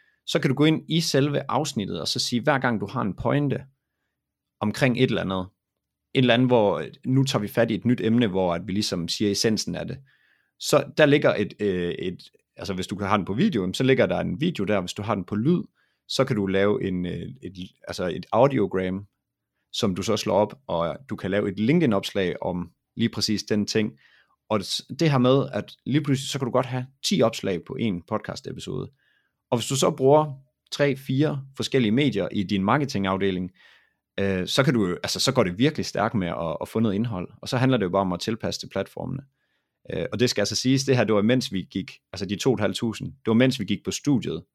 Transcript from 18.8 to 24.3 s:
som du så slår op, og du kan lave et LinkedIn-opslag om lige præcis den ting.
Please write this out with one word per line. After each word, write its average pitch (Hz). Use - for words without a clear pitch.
som 101
du 92
så 107
slår 104
op, 104
og 85
du 104
kan 95
lave 104
et 95
LinkedIn-opslag 107
om 90
lige 113
præcis 110
den 104
ting. 107